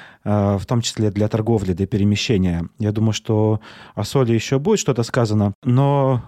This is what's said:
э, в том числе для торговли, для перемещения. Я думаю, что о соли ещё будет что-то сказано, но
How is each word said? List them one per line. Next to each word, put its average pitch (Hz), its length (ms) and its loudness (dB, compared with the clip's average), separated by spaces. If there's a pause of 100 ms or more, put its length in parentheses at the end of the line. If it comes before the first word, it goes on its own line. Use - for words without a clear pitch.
(260)
э, 104 320 2
в 95 80 -6
том 117 160 0
числе 107 300 -2
для 104 160 0
торговли, 107 460 0
для 92 140 -2
перемещения. 95 840 0 (100)
Я 107 120 0
думаю, 110 220 0
что 107 460 0 (360)
о 90 80 -4
соли 117 300 0
ещё 135 260 0
будет 202 200 0
что-то 120 240 -2
сказано, 107 500 0 (100)
но 135 640 2